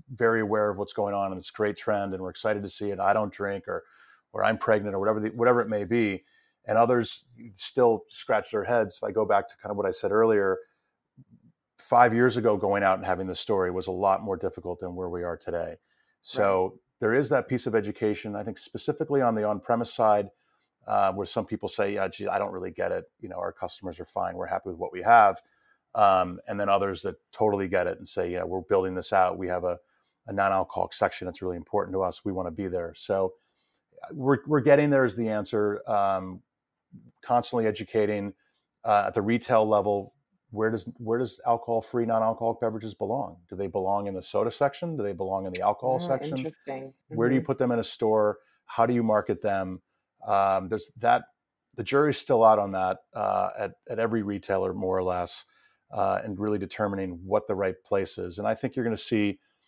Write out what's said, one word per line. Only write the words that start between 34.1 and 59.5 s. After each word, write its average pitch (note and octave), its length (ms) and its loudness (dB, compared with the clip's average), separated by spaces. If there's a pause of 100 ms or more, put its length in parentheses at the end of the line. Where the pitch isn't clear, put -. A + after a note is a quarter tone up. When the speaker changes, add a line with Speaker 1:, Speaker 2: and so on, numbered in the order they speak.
Speaker 1:
we're, C#3 340 2
we're D3+ 140 2
getting D3 300 6
there C3+ 140 6
is A#2 120 0
the A2+ 120 -2
answer. G#2 600 0
Um, F#2+ 540 0 (800)
constantly A#2+ 420 0
educating, G#2 680 -2 (500)
uh, G#2 220 4
at G#2 80 -4
the G#2+ 80 2
retail A2+ 440 2
level. G2+ 480 0 (360)
Where A2 200 -2
does, A2 160 -6 (120)
where A#2 200 -2
does B2 280 -6
alcohol-free, A#2 580 0
non-alcoholic A2+ 560 0
beverages A2 320 -4
belong? G2+ 460 -6 (100)
Do F#2+ 80 -12
they G2 120 -4
belong G2+ 400 -2
in G2 60 -6
the F#2 60 -8
soda G#2+ 300 -2
section? D3 480 -2
Do A2 40 -4
they G2+ 120 -4
belong F#2+ 320 -4
in F#2 80 -6
the F#2 80 -6
alcohol B2+ 400 0
Speaker 2:
Oh, - 40 -6
Speaker 1:
section? C3+ 300 -4
Speaker 2:
interesting. C3+ 560 -10 (160)
Speaker 1:
Where A#2 220 0
do C3+ 40 4
you B2+ 60 2
Speaker 2:
Mm-hmm. - 60 -4
Speaker 1:
put B2+ 100 -2
them B2 160 0
in A#2 60 0
a A2+ 40 -2
store? G#2+ 580 0 (260)
How - 180 2
do B2 80 2
you A#2+ 100 2
market G#2+ 380 0
them? F#2+ 400 -4 (460)
Um, G2 420 2
there's G#2+ 300 -6
that, A#2+ 240 2 (540)
the A2+ 60 -6
jury's C#3+ 360 2
still A2+ 260 4
out A2 140 8
on G2+ 140 -2
that, F#2+ 260 -2 (160)
uh, G2 340 0 (100)
at, G#2 120 -4 (180)
at A2+ 100 -6
every A2+ 240 0
retailer, G2 520 -2
more F#2 240 -2
or F#2 40 0
less, F2+ 420 -4 (460)
uh, G2 320 0
and G2+ 160 -8
really G#2 200 -2
determining F#2+ 640 -4
what G2+ 240 0
the G2+ 60 -2
right F#2+ 280 -2
place G2 360 -2
is. F2+ 200 -8
And G#2 80 -4
I A2 80 0
think - 220 -6
you're B2 80 -2
gonna A2+ 140 -2
see G#2 400 -2 (300)